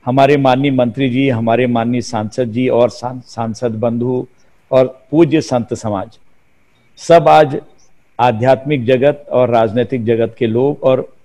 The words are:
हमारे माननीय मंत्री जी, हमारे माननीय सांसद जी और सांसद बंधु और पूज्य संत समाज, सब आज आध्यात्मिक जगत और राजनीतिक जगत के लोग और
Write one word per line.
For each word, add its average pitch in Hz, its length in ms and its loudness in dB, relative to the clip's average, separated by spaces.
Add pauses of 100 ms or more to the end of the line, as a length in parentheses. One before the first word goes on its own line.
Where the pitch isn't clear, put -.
हमारे 139 320 2
माननीय 135 340 2
मंत्री 127 380 -2
जी, 135 200 0
हमारे 117 380 0
माननीय 120 340 -2
सांसद 110 420 -6
जी 120 240 -4
और 120 220 2
सांसद 120 800 -8
बंधु 120 560 -4 (440)
और 131 400 0
पूज्य 156 300 2
संत 120 320 -4
समाज, 104 460 -8 (800)
सब 165 320 4
आज 156 280 4 (640)
आध्यात्मिक 127 640 0
जगत 131 460 0
और 123 180 2
राजनीतिक 117 560 0
जगत 113 340 0
के 120 80 0
लोग 127 360 -2
और 131 300 0 (120)